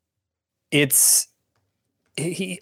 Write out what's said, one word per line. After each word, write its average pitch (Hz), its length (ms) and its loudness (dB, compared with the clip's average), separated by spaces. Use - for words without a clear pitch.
It's, - 560 2
he, 175 440 -6